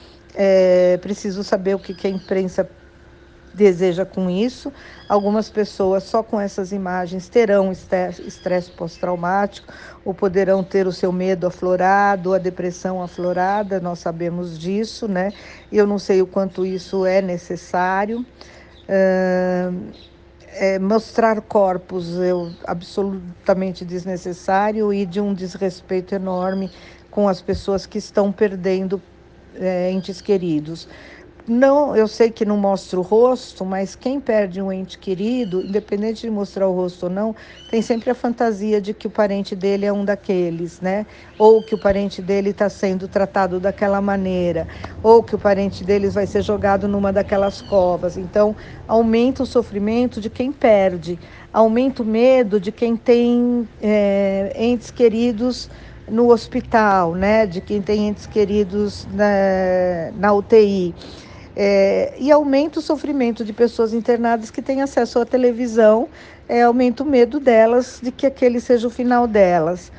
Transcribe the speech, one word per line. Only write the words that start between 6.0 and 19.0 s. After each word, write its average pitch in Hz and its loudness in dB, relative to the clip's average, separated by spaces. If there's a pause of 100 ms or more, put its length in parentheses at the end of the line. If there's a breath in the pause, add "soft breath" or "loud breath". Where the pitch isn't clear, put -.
só 220 -2
com 220 -6
essas 196 -6
imagens 180 -6
terão 202 2
estre-, 180 -4
estresse 180 -4
pós-traumático 180 -6 (320 loud breath)
ou 202 -4
poderão 190 0
ter 190 -2
o 185 0
seu 180 -2
medo 180 -2
aflorado, 185 2
a 190 2
depressão 180 -6
aflorada, 185 -2
nós 175 -8
sabemos 170 -6
disso, 202 -6
né? 190 -2 (400 loud breath)
Eu 208 4
não 202 0
sei 190 2
o 185 2
quanto 190 -4
isso 190 -4
é 190 2
necessário. 190 -4 (600 loud breath)
Ahn, 185 0 (640)